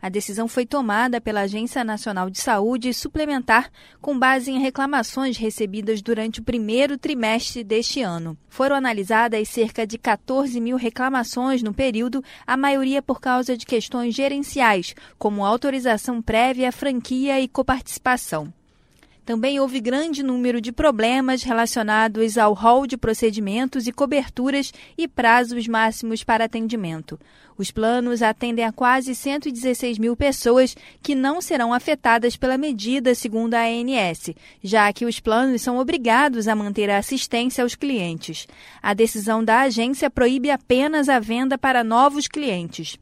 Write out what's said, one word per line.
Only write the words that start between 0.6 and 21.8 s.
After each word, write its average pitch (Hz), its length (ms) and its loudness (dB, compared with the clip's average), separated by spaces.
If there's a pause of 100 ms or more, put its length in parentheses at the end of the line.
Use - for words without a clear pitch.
tomada 240 560 0
pela 214 200 -2
Agência 214 420 -4
Nacional 208 480 -4
de 190 80 -10
Saúde 233 560 0
Suplementar 269 800 0 (280)
com 285 160 -4
base 262 360 2
em 262 80 0
reclamações 269 760 -2
recebidas 214 640 -4
durante 220 380 -4
o 226 60 -12
primeiro 240 520 0
trimestre 233 680 -2
deste 220 360 -2
ano. 165 380 -6 (100)
Foram 277 280 0
analisadas 220 720 0
cerca 226 360 -2
de 220 140 -8
quatorze 254 640 -2
mil 240 160 -2
reclamações 254 840 -2
no 214 140 -4
período, 254 480 -2 (240)
a 254 100 0
maioria 269 460 0
por 262 180 -4
causa 254 360 0
de 226 100 -12
questões 240 480 -2
gerenciais, 269 800 0 (240)
como 208 260 -2
autorização 240 800 0
prévia, 247 480 2
franquia 269 720 -2
e 262 80 0
coparticipação. 247 1040 -4 (720)
Também 254 360 0
houve 269 180 0
grande 269 420 -2
número 247 400 0
de 233 120 -8
problemas 254 720 2
relacionados 220 920 0